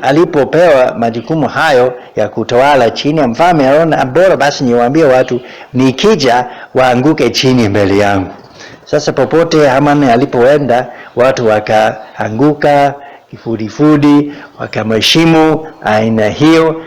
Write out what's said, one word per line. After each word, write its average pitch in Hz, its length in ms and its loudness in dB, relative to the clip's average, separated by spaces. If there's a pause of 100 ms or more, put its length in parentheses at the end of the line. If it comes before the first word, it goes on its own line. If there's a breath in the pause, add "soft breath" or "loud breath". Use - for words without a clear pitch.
alipopewa 151 960 0
majukumu 117 500 -4
hayo 131 440 0 (240 loud breath)
ya 104 120 -2
kutawala 123 640 0
chini 156 300 -4
ya 127 80 0
mfalme, 143 400 0
aona, 147 360 0
"Bora 160 320 2
basi 143 280 -2
niwaambie 123 400 2
watu, 127 360 0 (320 loud breath)
nikija 131 760 0 (280 loud breath)
waanguke 127 560 0
chini 123 380 0
mbele 98 300 0
yangu." 101 320 -2 (540 loud breath)
Sasa 147 280 -2
popote 151 560 2
Hamani 143 420 2
alipoenda, 127 760 0 (300 loud breath)
watu 127 320 0
wakaanguka 117 1500 0 (360 loud breath)
kifudifudi, 143 1000 0 (260 loud breath)
wakamheshimu 156 1080 0 (180)
aina 110 440 0
hiyo. 160 580 2